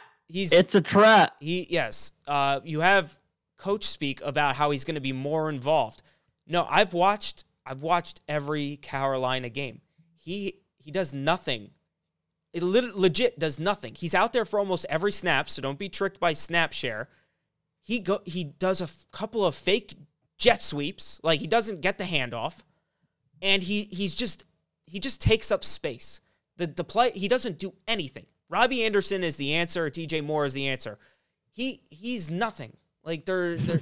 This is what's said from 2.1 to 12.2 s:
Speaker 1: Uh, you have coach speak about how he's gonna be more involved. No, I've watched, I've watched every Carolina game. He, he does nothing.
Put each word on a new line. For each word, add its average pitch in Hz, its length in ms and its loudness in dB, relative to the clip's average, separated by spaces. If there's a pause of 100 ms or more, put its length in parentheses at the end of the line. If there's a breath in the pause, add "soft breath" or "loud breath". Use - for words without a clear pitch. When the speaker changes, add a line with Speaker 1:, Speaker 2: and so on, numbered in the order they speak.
Speaker 1:
Uh, 139 380 0
you 156 160 -4
have 185 360 4 (400)
coach 208 280 -4
speak - 360 -4
about 143 340 0
how 147 160 2
he's 135 120 -2
gonna 156 160 -6
be 131 140 -4
more 151 360 -2
involved. 139 540 0 (440)
No, 165 220 0
I've 180 240 4
watched, 190 520 0 (200)
I've 135 160 -10
watched 170 460 -2
every 147 500 -4
Carolina 131 720 -2
game. 127 320 -8 (340)
He, 196 440 -8 (180)
he 151 140 -20
does 175 220 -2
nothing. 139 580 -2 (840)